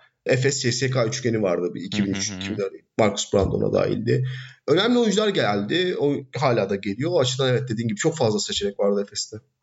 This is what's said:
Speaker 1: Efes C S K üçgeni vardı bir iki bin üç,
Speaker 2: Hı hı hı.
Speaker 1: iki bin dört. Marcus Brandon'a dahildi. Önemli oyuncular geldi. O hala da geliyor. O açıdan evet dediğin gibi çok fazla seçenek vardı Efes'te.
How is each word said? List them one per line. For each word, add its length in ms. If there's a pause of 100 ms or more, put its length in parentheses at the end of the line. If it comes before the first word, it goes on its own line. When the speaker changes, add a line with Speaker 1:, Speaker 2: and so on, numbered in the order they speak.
(260)
Speaker 1:
Efes 360
C 100
S 180
K 160
üçgeni 360
vardı 340
bir 60
iki 240
bin 80
üç, 160
Speaker 2:
Hı 40
hı 40
hı. 40
Speaker 1:
iki 100
bin 60
dört. 160 (260)
Marcus 340
Brandon'a 400
dahildi. 540 (400)
Önemli 320
oyuncular 280
geldi. 720
O 160 (220)
hala 320
da 60
geliyor. 380
O 60
açıdan 300
evet 200
dediğin 180
gibi 100
çok 200
fazla 220
seçenek 400
vardı 280
Efes'te. 300 (260)